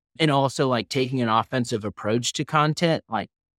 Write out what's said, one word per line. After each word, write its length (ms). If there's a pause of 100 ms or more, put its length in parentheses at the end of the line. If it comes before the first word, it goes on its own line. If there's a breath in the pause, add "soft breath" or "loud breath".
(200)
and 120
also, 360
like, 220
taking 320
an 80
offensive 560
approach 480
to 120
content, 640
like, 200 (300)